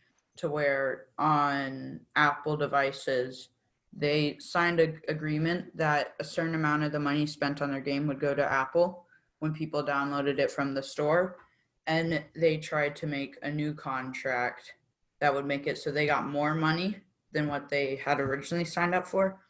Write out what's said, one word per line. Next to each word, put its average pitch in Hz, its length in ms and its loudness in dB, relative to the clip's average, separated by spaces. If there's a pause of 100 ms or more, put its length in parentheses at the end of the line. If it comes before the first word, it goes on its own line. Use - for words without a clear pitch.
(360)
to 165 140 -4
where 139 560 0 (120)
on 139 840 0 (160)
Apple 151 400 2
devices, 139 920 -2 (460)
they 147 440 0
signed 170 420 0
an 160 260 2
agreement 156 680 -2
that 151 420 2
a - 40 -4
certain 165 320 -2
amount 151 280 2
of 147 80 0
the 151 80 0
money 147 260 2
spent 147 360 -2
on 143 100 -2
their 135 80 -4
game 139 280 -2
would 139 120 -2
go 143 160 2
to 139 160 2
Apple 170 540 2 (340)
when 156 140 0
people 156 300 -4
downloaded 143 560 0
it 131 120 2
from 139 220 -2
the 135 100 -2
store. 170 540 2 (500)
And 160 360 0 (120)
they 160 220 4
tried 151 400 -2
to 160 100 -6
make 139 360 -6
a 143 80 -4
new 151 220 -2
contract 131 1000 -4 (460)
that 143 140 4
would 143 120 -2
make 139 220 -2
it 139 100 -2
so - 120 -6
they 147 160 2
got 143 220 2
more 147 260 0
money 165 440 0 (340)
than 151 160 0
what 143 220 -4
they 139 260 0
had 143 240 0
originally 139 460 -2
signed 175 280 0
up 180 140 0
for. 190 320 0 (100)